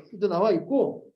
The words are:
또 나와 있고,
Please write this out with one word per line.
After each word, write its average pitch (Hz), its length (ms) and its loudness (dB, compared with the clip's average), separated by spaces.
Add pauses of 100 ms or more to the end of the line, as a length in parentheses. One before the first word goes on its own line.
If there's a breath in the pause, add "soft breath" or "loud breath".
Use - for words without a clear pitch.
(180)
또 196 100 0
나와 185 240 2
있고, - 640 -2